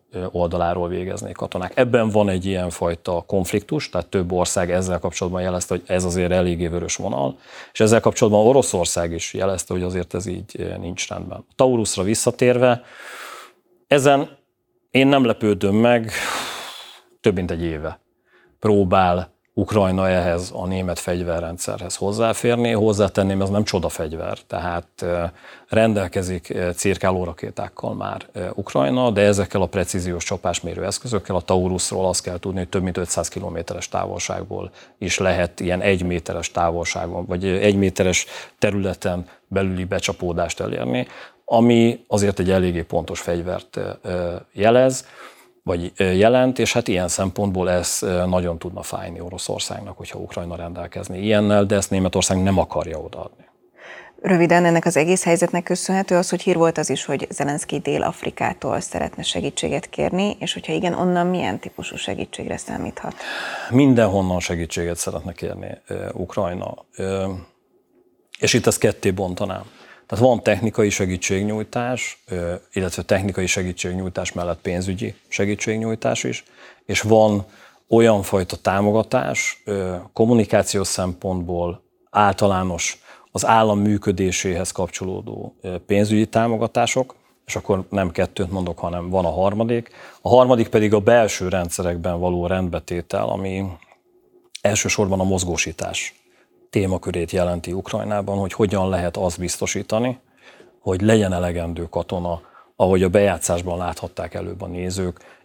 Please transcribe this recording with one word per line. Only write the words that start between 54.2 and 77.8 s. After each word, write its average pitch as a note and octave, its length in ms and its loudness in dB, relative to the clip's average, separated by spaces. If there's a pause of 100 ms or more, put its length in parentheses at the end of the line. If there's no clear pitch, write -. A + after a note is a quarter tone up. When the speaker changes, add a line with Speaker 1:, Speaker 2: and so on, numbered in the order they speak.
Speaker 2:
Röviden, F3 440 6
ennek E3 200 4
az E3+ 120 2
egész E3+ 280 2
helyzetnek E3+ 380 2
köszönhető F#3 540 0
az, F3 120 2
hogy F3 140 -2
hír F3+ 140 2
volt E3 220 4
az D3+ 120 -2
is, - 140 -4
hogy C#3 260 -4
Zelenszky C#3+ 480 -4
Dél-Afrikától - 1040 -4
szeretne - 420 -6
segítséget - 640 -4
kérni, F#3+ 520 -2
és - 140 -6
hogyha F3+ 200 -8
igen, F3 220 -2
onnan F3+ 320 0
milyen E3+ 320 -2
típusú - 380 -12
segítségre - 600 -8
számíthat? - 580 -10 (560)
Speaker 1:
Mindenhonnan G#2 680 6
segítséget E2+ 560 -4
szeretne F2 360 -6
kérni, - 540 -10
ö, F#2+ 260 -8
Ukrajna. F#2 640 -6 (220)
Ö, F#2+ 320 -4 (1120)
és G#2+ 140 0
itt B2 140 4
ezt G#2+ 120 2
ketté G#2 320 0
bontanám. F#2+ 540 -4 (440)
Tehát G2+ 160 2
van B2 180 6
technikai G#2 480 2
segítségnyújtás, G#2 1400 -4
ö, F2 260 -4 (180)
illetve F#2 300 -4
technikai G2 440 0
segítségnyújtás F#2 880 -4
mellett F2 280 -4
pénzügyi F#2 540 -4 (140)
segítségnyújtás A2+ 960 -2
is, B2 200 -6 (400)
és G2 160 -4
van G#2+ 440 6 (440)